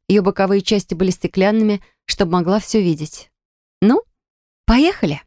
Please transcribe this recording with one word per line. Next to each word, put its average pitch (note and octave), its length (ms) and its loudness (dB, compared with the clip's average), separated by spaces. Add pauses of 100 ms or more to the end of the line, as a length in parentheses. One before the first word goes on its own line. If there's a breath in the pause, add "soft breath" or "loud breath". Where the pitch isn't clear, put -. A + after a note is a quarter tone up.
Ее G3+ 140 4
боковые G3 380 0
части G3+ 340 -2
были F#3 160 -2
стеклянными, G3+ 680 0 (240 soft breath)
чтобы F3 280 -4
могла F3+ 260 0
все G#3+ 220 -2
видеть. D#3 500 -4 (500)
«Ну, C4 220 2 (640)
поехали. A#3 600 0